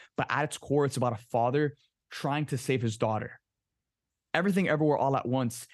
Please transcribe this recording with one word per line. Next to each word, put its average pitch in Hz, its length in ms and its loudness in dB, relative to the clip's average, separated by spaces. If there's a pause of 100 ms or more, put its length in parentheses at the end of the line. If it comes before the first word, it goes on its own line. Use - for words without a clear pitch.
(180)
but 127 120 0
at 135 140 0
its 151 140 -6
core, 143 260 2
it's 135 140 0
about 123 160 0
a 110 180 -10
father 139 440 2 (360)
trying 147 360 -4
to 139 100 -4
save 127 240 0
his 113 160 -2
daughter. 110 420 -4 (960)
Everything 180 340 2
Everywhere 151 300 2
All 135 180 2
at - 100 -2
Once 123 480 -2